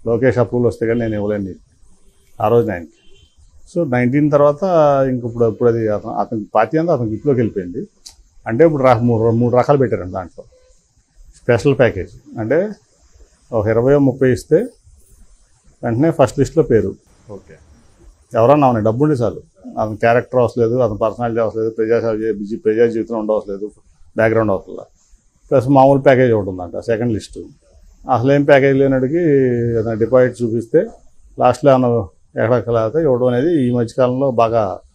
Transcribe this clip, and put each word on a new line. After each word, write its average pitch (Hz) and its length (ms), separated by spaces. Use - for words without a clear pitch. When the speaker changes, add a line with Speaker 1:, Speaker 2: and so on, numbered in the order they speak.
Speaker 1:
లోకేష్ 117 320
అప్రూవల్ 120 280
వస్తే 113 200
కానీ 117 140
నేను 110 140
ఇవ్వలేను 104 300
నీకు 90 140
ఆ 107 60
రోజున 110 240
ఆయనకి. 85 180
So 165 180
నైన్టీన్ 131 420
తర్వాత 147 300
ఇంక 123 140
ఇప్పుడు, 117 200
ఇప్పుడు 113 240
అది 117 200
అతను, 104 240
అతని 107 320
పార్టీ 113 240
అంతా 170 140
అతని 123 140
గ్రిప్లోకి 123 340
వెళ్ళిపోయింది. 101 480
అంటే 117 180
ఇప్పుడు 151 180
రా-, 120 200
మూడు, 117 280
మూడు 117 260
రకాలు 143 220
పెట్టారండి 98 340
దాంట్లో 92 320
స్పెషల్ 123 420
ప్యాకేజ్. 101 600
అంటే 151 320
ఒక 107 140
ఇరవై 120 300
ముప్పై 131 360
ఇస్తే - 240
వెంటనే 123 280
ఫస్ట్ - 280
లిస్ట్లో 143 240
పేరు. 104 320
Speaker 2:
ఓకే. 95 240
Speaker 1:
ఎవరన్నా 135 320
అవును 117 180
డబ్బు 117 200
ఉండే 151 120
చాలు, 110 260
అతని 107 180
క్యారెక్టర్ 120 440
అవసరం 117 220
లేదు, 113 120
అతని 107 240
పర్సనాలిటీ 117 420
అవసరం 110 200
లేదు, 110 140
ప్రజాసేవ 113 360
చే-, 110 220
బిజీ-, 104 320
ప్రజా 110 220
జీవితంలో 113 340
ఉండవసరం 104 340
లేదు, 101 160
బ్యాక్‌గ్రౌండ్ 110 340
అవసరం 92 240
లేదు. - 220
ప్లస్ 131 180
మామూలు 139 320
ప్యాకేజ్ 127 320
ఒకటి 98 180
ఉందంట, 90 280
second 117 340
list. 95 260
అసలేం 139 340
ప్యాకేజ్ 139 340
లేనడికి 135 400
ఏదైనా 113 160
డిపాజిట్ 123 480
చూపిస్తే 117 440
లాస్ట్లో 127 340
ఏమైనా 120 840
ఎక్కడ 117 160
లేకపోతే 113 320
ఇవ్వడం 127 220
అనేది 127 420
ఈ - 20
మధ్యకాలంలో 127 600
బాగా 113 500